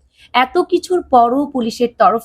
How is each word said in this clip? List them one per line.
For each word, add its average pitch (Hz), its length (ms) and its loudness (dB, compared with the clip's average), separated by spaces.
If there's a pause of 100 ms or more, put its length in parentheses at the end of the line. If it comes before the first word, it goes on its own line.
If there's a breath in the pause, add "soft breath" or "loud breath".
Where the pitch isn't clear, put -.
(340 soft breath)
এত 254 300 -2
কিছুর 349 360 -2 (100)
পরও 240 320 4 (100)
পুলিশের 240 460 -4
তরফ 220 260 2